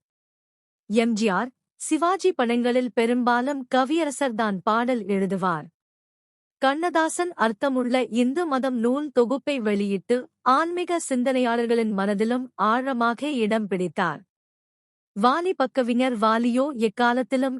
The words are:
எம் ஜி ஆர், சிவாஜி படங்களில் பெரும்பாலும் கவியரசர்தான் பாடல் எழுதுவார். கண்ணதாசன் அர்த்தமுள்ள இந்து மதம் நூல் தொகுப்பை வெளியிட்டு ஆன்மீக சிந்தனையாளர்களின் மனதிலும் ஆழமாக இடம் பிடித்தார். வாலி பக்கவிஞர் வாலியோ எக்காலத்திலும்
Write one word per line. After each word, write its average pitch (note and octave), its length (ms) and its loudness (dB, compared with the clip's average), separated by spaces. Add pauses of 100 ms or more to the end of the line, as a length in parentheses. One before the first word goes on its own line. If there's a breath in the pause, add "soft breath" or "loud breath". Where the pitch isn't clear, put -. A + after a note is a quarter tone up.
(880)
எம் A#3 260 0
ஜி G#3+ 160 0
ஆர், G3+ 220 0 (260)
சிவாஜி F4 560 0
படங்களில் A#3+ 600 0
பெரும்பாலும் B3 840 0
கவியரசர்தான் C4 880 0
பாடல் A#3 420 0
எழுதுவார். F#3 600 0 (960)
கண்ணதாசன் D#4+ 800 0
அர்த்தமுள்ள B3 720 0
இந்து B3+ 360 0
மதம் C4 300 -2
நூல் B3+ 340 0
தொகுப்பை C4 500 0
வெளியிட்டு G#3 680 -2 (120)
ஆன்மீக E4+ 680 0
சிந்தனையாளர்களின் A#3+ 840 0
மனதிலும் G#3+ 640 -2
ஆழமாக A#3 760 0
இடம் A3 360 0
பிடித்தார். F3+ 560 -2 (1000)
வாலி E4 340 2
பக்கவிஞர் B3 600 0
வாலியோ A#3+ 580 2
எக்காலத்திலும் B3 840 0